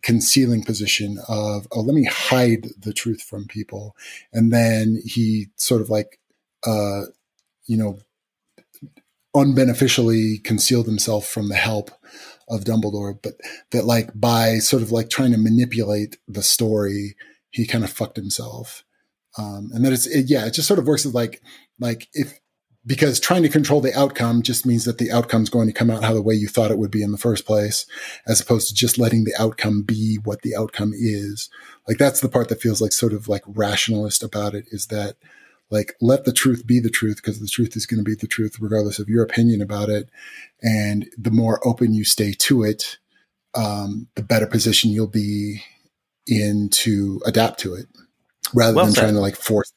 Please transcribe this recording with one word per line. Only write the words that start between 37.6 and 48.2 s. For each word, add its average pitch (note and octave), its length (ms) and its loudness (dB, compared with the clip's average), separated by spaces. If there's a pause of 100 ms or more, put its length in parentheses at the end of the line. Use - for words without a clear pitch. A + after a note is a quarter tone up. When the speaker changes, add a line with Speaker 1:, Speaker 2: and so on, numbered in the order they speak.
Speaker 1:
is G#2+ 100 -6
gonna A2 160 -2
be G#2+ 120 -2
the G#2+ 120 -8
truth G#2+ 340 -4
regardless G#2 380 -2
of G#2 100 -8
your A2+ 140 4
opinion A2+ 400 4
about G#2 260 -4
it. G#2 220 -2 (520)
And G#2 540 0
the A2 140 -4
more A2+ 360 2
open A2+ 280 2
you G#2+ 100 0
stay G#2 280 0
to B2 300 2
it, - 360 -4 (560)
um, G#2 600 -4
the - 80 -6
better G#2+ 240 0
position A2 440 2
you'll G#2+ 160 0
be G#2 560 -4 (640)
in G#2 420 2
to G2 560 0
adapt A2+ 360 2
to F2+ 140 -6
it, - 120 -14 (640)